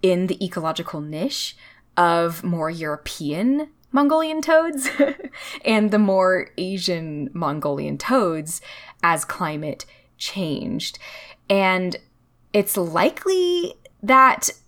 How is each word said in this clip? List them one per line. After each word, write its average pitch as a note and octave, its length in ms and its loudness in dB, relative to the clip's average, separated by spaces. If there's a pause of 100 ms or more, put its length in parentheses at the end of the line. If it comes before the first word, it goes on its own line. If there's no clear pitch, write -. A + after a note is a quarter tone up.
in F#3 260 2
the F#3 160 -4
ecological E3 580 -6
niche D#3 560 -6 (400)
of E3+ 460 2
more E3 260 -2
European E3 1000 -4 (220)
Mongolian D#4 500 2
toads D#4+ 480 2 (380)
<laughs> - 380 -14
and G#3+ 260 4
the G#3 80 4
more F#3+ 580 4
Asian F3 760 -4
Mongolian D3 640 -4
toads E3+ 640 0 (420)
as E3 220 2
climate D3+ 600 -6 (320)
changed. - 840 -6 (500)
And F#3 480 2 (560)
it's G#3 240 2
likely E4+ 960 0 (280)
that C4 500 6 (160)